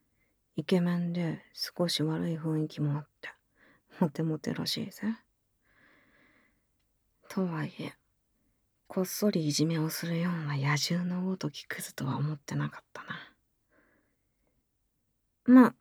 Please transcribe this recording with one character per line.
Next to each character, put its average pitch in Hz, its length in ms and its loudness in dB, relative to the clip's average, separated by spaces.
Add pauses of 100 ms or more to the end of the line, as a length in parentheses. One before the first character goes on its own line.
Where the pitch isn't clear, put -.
(560)
イ 156 80 -4
ケ 185 160 2
メ 175 160 0
ン 175 160 -2
で 170 400 -4
少 - 380 -4
し - 120 -2
悪 160 280 -2
い 165 80 -4
雰 156 260 -2
囲 151 60 -4
気 - 100 -12
も 147 180 0
あ 151 40 -6
っ 147 60 -14 (120)
て、 - 100 -14 (720)
モ 170 100 2
テ 160 140 -4
モ 156 160 -2
テ - 140 -4
ら - 120 -6
し - 180 -4
い 196 80 -12
ぜ。 220 260 -6 (2000)
と 190 160 -2
は 160 220 -2
い - 160 -8
え、 - 100 -8 (960)
こ - 140 -2
っ 185 40 0
そ - 240 0
り 160 200 0
い - 20 0
じ 151 140 2
め 165 140 0
を 160 100 0
す - 160 -8
る 170 160 -2
よ 180 80 0
う 175 40 0 (120)
な 147 100 -4
野 139 220 0
獣 170 260 0
の 180 200 -2
ご 190 120 -2
と 151 140 -4
き - 140 -14
ク - 180 -10
ズ - 120 -12
と 135 120 -6
は 131 100 -2
思 147 200 -2
っ - 20 -10
て - 180 -10
な 143 140 -2
か - 120 -18
っ - 20 -20 (100)
た - 100 -14
な。 - 300 -14 (2000)
ま 254 260 12
あ、 - 120 -14